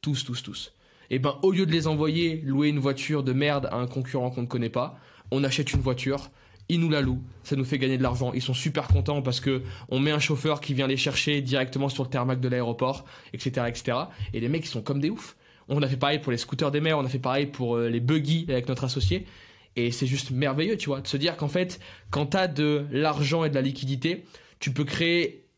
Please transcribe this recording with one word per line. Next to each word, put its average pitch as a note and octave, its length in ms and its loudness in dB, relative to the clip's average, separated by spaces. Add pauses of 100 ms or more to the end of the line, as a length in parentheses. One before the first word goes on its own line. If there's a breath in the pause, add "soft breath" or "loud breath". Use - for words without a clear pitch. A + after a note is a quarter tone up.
Tous, C#3 240 -2
tous, B2 160 -6
tous. - 320 -12 (340 soft breath)
Et C3 100 0
ben, C#3 220 0
au F#3+ 120 4
lieu F#3+ 120 4
de D#3+ 80 2
les D#3+ 140 2
envoyer D#3+ 580 2
louer C#3 240 2
une D3 100 2
voiture C#3 440 0
de C3 100 0
merde C#3+ 400 2
à A2 40 -2
un A#2+ 100 -2
concurrent B2+ 440 -2
qu'on B2 120 -6
ne A#2+ 40 -4
connaît A#2+ 220 -2
pas, B2 300 -4 (320 loud breath)
on C3+ 120 2
achète C3+ 300 0
une - 80 2
voiture C3 500 -2 (400 loud breath)
ils E3+ 100 2
nous E3 80 2
la D3+ 140 2
louent, B2+ 200 0 (200)
ça - 140 -2
nous C3+ 80 0
fait C3 140 -2
gagner C3 200 2
de B2+ 40 2
l'argent. B2 300 0
Ils B2+ 80 -2
sont B2+ 140 -2
super C#3+ 340 -2
contents C#3+ 320 4
parce B2+ 180 0
que C3 240 0 (280 loud breath)
on B2+ 100 2
met D3+ 120 4
un D3+ 60 2
chauffeur D3 440 0
qui - 100 -4
vient C3 140 2
les C3+ 100 2
chercher C#3+ 460 0
directement C3 480 0
sur C3 140 -2
le B2 40 -6
tarmac B2+ 320 0
de B2+ 80 0
l'aéroport, B2 560 0 (300 loud breath)
et A#2+ 40 -8
cetera, B2 300 -2
et A#2+ 60 -4
cetera. C3 360 -2 (220 loud breath)
Et A2 80 -4
les A#2 80 -2
mecs, D#3+ 160 0
ils - 40 -8
sont A#2 120 -4
comme C#3 180 -2
des D3+ 120 0
oufs. - 260 -10 (320 soft breath)
On C#3+ 140 2
a C3+ 60 2
fait B2+ 100 0
pareil D3 220 2
pour C3+ 120 -2
les A#2 60 0
scooters C#3 320 0
des D3 100 2
mers, D#3 180 2
on C#3 60 0
a B2+ 60 -2
fait C3+ 80 -2
pareil C3 280 0
pour, A#2+ 300 -2
euh, A#2 140 2
les A#2 100 0
buggy D#3 480 2
avec B2 180 0
notre C3 180 -2
associé. C3 420 0 (500 loud breath)
Et A#2+ 140 2
c'est B2 160 0
juste C3 240 -2
merveilleux, D3 480 0
tu - 100 -6
vois, C3+ 140 -2
de - 40 -8
se C#3+ 120 -2
dire D#3+ 180 0
qu'en D3 120 -2
fait, F3+ 320 -2 (300 loud breath)
quand C#3+ 160 0
t'as F#3 220 2
de D3 420 2
l'argent D3 540 2
et D3+ 60 2
de C#3 40 -2
la C3+ 80 2
liquidité, C#3 640 -2 (340 loud breath)
tu - 140 -2
peux C#3 120 0
créer E3+ 600 0 (140)